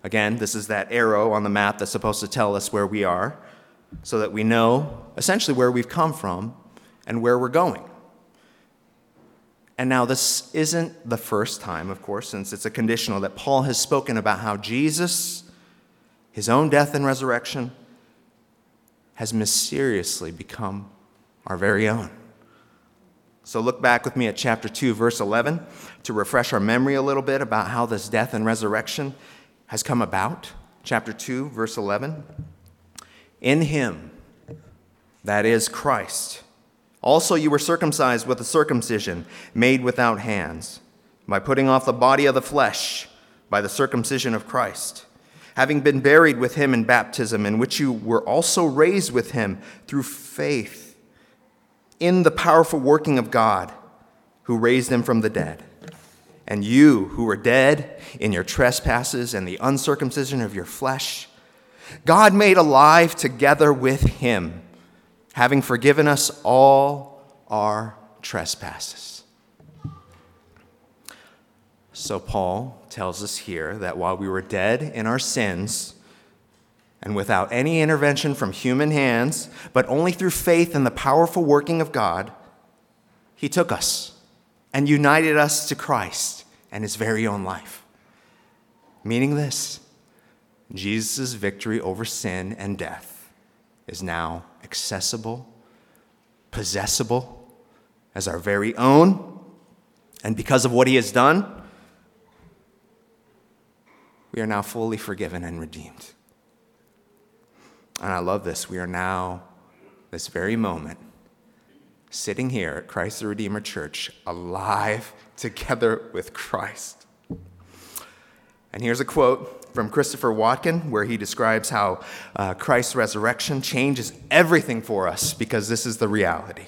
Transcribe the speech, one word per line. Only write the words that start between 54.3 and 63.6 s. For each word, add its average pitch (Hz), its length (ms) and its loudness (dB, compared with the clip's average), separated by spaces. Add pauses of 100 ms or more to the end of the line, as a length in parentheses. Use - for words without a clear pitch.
who 117 140 -2
raised 123 340 2
him 120 120 2
from 113 180 2
the 107 80 0
dead. 80 340 -6 (840)
And 104 200 -4
you, 123 480 6
who 117 100 -4
were 104 140 0
dead 135 640 4 (180)
in 104 140 0
your 90 100 0
trespasses 123 920 0
and 95 140 -4
the 92 140 -8
uncircumcision 135 800 -2
of 104 120 -6
your 90 120 -8
flesh, - 640 -6 (760)
God 190 280 10
made 202 240 8
alive 156 580 10
together 143 560 4